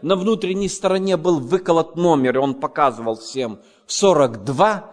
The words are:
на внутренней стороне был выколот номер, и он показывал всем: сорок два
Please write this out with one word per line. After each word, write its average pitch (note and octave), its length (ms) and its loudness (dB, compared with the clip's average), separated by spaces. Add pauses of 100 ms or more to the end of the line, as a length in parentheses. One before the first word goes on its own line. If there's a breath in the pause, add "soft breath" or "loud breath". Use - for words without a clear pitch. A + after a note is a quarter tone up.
на F3+ 160 0
внутренней F#3+ 520 -2
стороне F#3+ 460 -2
был E3 240 2
выколот E3 560 0
номер, D3 400 2
и C3 40 0
он C3+ 160 0
показывал B2+ 600 -2
всем: A#2 460 -8 (260 soft breath)
сорок C#3 560 2
два E3+ 500 0